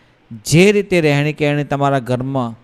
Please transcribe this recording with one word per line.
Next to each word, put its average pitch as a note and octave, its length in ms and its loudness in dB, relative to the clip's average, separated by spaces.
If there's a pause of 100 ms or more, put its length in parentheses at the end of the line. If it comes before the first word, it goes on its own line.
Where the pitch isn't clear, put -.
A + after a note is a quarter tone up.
(460)
જે E3 260 4
રીતે G3+ 300 0
રહેણી D3 320 0
કહેણી D3 300 -2
તમારા C#3 460 -2
ઘરમાં B2+ 540 -4